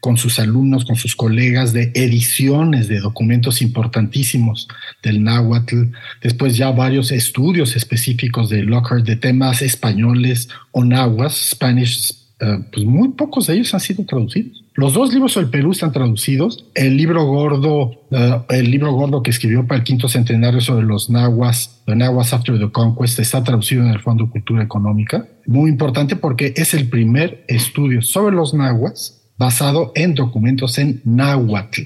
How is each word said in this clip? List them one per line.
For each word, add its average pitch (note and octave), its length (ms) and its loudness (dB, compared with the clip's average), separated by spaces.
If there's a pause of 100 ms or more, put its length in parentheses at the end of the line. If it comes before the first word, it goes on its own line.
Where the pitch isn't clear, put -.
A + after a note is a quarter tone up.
con A#2+ 160 0
sus A#2 220 -2
alumnos, B2 480 2
con A#2 100 0
sus - 180 -4
colegas, B2 600 0
de A#2+ 200 0
ediciones C3 920 2
de G#2 120 -2
documentos A#2+ 600 0
importantísimos A#2 1080 -2 (340)
del G#2+ 200 0
náhuatl, A#2 680 2 (320)
después A#2+ 340 0
ya C3 140 0
varios C3 420 0
estudios C3+ 640 0
específicos A#2+ 720 -2
de G#2 140 0
Lockhart A#2+ 420 0
de A2 120 0
temas B2+ 440 0
españoles B2 880 0 (240)
o B2+ 100 0
náhuatl, B2 520 2
Spanish, - 800 -2 (260)
eh, G#2 180 -2 (140)
pues G#2+ 140 -2
muy E3 240 4
pocos C#4 380 -4
de E3 60 2
ellos A#3 200 0
han F#3 60 -2
sido F#3+ 260 -6
traducidos. C#3 580 -4 (100)
Los C3+ 180 2
dos A#3 200 2
libros C4 200 2
sobre E3+ 160 0
Perú D3 240 0
están E3+ 180 -2
traducidos. C3+ 840 -2
El C3 240 2
libro E3 280 2
gordo, C#3+ 880 0
eh, B2 280 2 (100)
el B2+ 200 2
libro C#3+ 220 0
gordo C#3 320 0
que A#2+ 80 -2
escribió A#2+ 340 0
para C3 120 0
el A#2 60 0
quinto B2 240 0
centenario A#2+ 520 2
sobre A#2 260 0
los G#2 240 -2
nahuas, A#2+ 760 0
The G#2+ 100 0
Nahuas B2 360 2
After A#2+ 240 0
the G#2 140 0
Conquest, A#2+ 480 0
está A#2+ 240 0
traducido A#2+ 400 0
en A#2+ 60 4
el A2 100 0
Fondo A2+ 320 0
Cultura A2+ 320 -2
Económica. G#2+ 640 -2 (200)
Muy C#3+ 220 2
importante C#3 460 0
porque C3+ 420 -4
es E3 180 -2
el C#3 140 0
primer A#2+ 600 0
estudio B2 540 0
sobre G3 340 0
los D#3+ 180 0
nahuas C3+ 800 -4
basado C#3 600 0
en E3 180 0
documentos B2+ 640 0
en C#3+ 260 -2
náhuatl. A#2+ 800 0